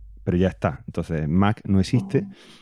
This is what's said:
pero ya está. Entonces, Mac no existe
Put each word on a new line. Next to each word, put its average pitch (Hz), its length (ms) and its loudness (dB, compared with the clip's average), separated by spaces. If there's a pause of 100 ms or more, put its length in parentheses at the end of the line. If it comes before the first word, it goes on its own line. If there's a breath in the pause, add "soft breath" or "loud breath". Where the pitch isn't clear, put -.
(260)
pero - 100 0
ya 90 140 4
está. - 380 -4
Entonces, 80 420 -4
Mac 98 360 2
no 98 140 2
existe 117 460 0 (360 loud breath)